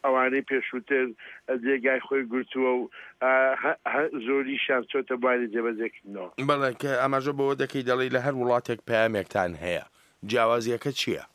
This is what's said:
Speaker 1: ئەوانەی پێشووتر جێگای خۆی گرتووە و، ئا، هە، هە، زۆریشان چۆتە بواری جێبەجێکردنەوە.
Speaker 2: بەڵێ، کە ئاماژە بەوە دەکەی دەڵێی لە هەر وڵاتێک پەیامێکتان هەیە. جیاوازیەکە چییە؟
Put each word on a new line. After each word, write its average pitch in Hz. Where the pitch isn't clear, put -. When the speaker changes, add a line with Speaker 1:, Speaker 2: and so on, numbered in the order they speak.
Speaker 1:
ئەوانەی 131
پێشووتر 131
جێگای 131
خۆی 135
گرتووە 127
و، 110
ئا، 131
هە، 151
هە، 135
زۆریشان 135
چۆتە 131
بواری 123
جێبەجێکردنەوە. 107
Speaker 2:
بەڵێ، 139
کە 139
ئاماژە 135
بەوە 139
دەکەی 135
دەڵێی 127
لە 127
هەر 143
وڵاتێک 120
پەیامێکتان 104
هەیە. 87
جیاوازیەکە 117
چییە؟ 73